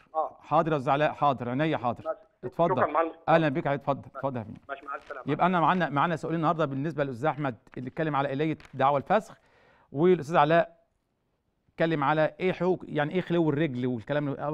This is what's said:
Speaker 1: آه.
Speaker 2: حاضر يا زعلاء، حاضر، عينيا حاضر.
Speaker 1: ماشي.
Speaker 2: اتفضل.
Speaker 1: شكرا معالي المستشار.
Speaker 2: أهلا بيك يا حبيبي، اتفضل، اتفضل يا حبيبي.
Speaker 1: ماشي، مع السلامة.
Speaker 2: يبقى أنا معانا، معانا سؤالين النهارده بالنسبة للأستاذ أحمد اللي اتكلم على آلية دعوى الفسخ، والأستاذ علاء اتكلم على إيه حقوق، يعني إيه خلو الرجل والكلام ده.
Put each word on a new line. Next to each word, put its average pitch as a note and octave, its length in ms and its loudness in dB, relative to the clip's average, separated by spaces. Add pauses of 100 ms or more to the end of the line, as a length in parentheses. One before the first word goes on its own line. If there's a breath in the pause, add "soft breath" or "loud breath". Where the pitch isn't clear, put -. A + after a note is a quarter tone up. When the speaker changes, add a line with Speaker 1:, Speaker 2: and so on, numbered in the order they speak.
(140)
Speaker 1:
آه. D#3 260 -4
Speaker 2:
حاضر D#3+ 320 2
يا D3+ 60 0
زعلاء، C#3+ 340 2
حاضر، B2+ 360 0
عينيا C#3+ 280 0
حاضر. A#2 280 -4
Speaker 1:
ماشي. D#3+ 140 -6 (260)
Speaker 2:
اتفضل. E3+ 320 0
Speaker 1:
شكرا - 100 4
معالي D#3 220 0
المستشار. D#3+ 260 0
Speaker 2:
أهلا D#3+ 140 4
بيك D3 180 -4
يا C#3 40 0
حبيبي، C#3+ 120 -2
اتفضل، - 340 -4
اتفضل C#3 200 -6
يا A2+ 80 -6
حبيبي. A2+ 240 -16
Speaker 1:
ماشي، C#3 180 -12
مع C3+ 100 -8
السلامة. C#3+ 300 -14
Speaker 2:
يبقى D3 200 0
أنا F3+ 140 2
معانا، E3 280 2
معانا D3 280 0
سؤالين D#3+ 200 -4
النهارده E3 280 0
بالنسبة C#3+ 400 -2
للأستاذ C3 220 -6
أحمد C#3 300 -2 (220)
اللي B2+ 100 -8
اتكلم D3+ 280 -2
على C#3 160 0
آلية D3 260 -2 (160)
دعوى C3+ 220 2
الفسخ، F#3 400 0 (560 soft breath)
والأستاذ E3 440 2
علاء D#3+ 440 4 (880)
اتكلم D#3+ 360 -2
على D#3 360 2
إيه F3+ 120 0
حقوق، F3+ 360 -2
يعني D3 260 -2
إيه F3+ 60 0
خلو E3+ 300 2
الرجل C3+ 360 -2
والكلام C#3 480 -4
ده. D3 200 -8